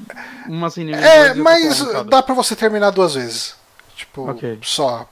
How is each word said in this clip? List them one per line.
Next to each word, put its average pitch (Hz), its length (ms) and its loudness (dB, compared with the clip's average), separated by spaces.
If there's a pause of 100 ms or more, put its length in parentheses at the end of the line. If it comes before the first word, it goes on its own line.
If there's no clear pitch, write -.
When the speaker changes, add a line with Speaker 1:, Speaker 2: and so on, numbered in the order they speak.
(480)
Speaker 1:
Uma 170 220 -6
sem 170 160 -10
New 151 100 -8
Game 151 120 2
Speaker 2:
É, 320 80 10
Speaker 1:
Plus 302 100 8 (100)
e 269 40 -4
outra 302 40 -2
Speaker 2:
mas 330 340 2
Speaker 1:
com 285 80 -4
arrancada. 233 240 -6
Speaker 2:
dá 262 140 6
pra 262 120 -4
você 233 200 -2
terminar 214 340 0
duas 180 260 0
vezes. 120 400 -10 (400)
Tipo, - 340 -14
Speaker 1:
Ok. 120 320 -10
Speaker 2:
só. 120 500 -6